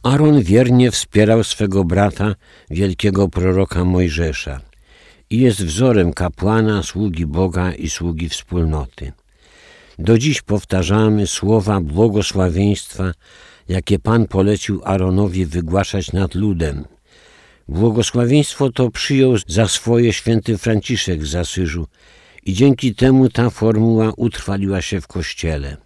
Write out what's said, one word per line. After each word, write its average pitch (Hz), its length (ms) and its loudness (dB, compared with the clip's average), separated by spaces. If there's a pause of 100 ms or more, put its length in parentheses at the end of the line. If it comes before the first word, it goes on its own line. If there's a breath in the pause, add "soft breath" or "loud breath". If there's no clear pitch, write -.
Aaron 143 400 4
wiernie 123 480 4
wspierał 107 540 2
swego 98 400 0
brata, 98 500 0 (360 soft breath)
wielkiego 95 580 0
proroka 90 560 0
Mojżesza, 82 760 -2 (720 soft breath)
i 113 100 0
jest 107 240 4
wzorem 92 480 2
kapłana, 104 680 0
sługi 90 440 -4
Boga 90 460 -2
i 80 180 -8
sługi 85 380 -6
wspólnoty. 78 840 -4 (840 soft breath)
Do 110 200 4
dziś 143 240 0
powtarzamy 104 840 0
słowa 101 540 0
błogosławieństwa, 95 1300 0 (560 soft breath)
jakie 95 300 -2
Pan 113 280 2
polecił 98 580 -2
Aaronowi 92 640 0
wygłaszać 87 640 -4
nad 92 220 -2
ludem. 80 500 -4 (840 soft breath)
Błogosławieństwo 120 1040 0
to 123 180 0
przyjął 131 460 0 (100)
za 95 220 0
swoje 117 440 0
święty 113 460 -2
Franciszek 95 680 -2
z 73 80 -6
Asyżu 85 520 -4 (560 soft breath)
i 98 100 -6
dzięki 123 420 2
temu 131 340 4
ta 120 220 0
formuła 110 680 2
utrwaliła 98 680 -4
się 95 180 -4
w - 60 -18
Kościele. 73 800 -6